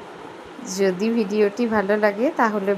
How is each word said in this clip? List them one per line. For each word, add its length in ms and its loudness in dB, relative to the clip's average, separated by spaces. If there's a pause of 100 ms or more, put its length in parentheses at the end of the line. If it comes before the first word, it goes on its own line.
(800)
যদি 320 2
ভিডিওটি 560 2
ভালো 300 2
লাগে, 400 2
তাহলে 420 2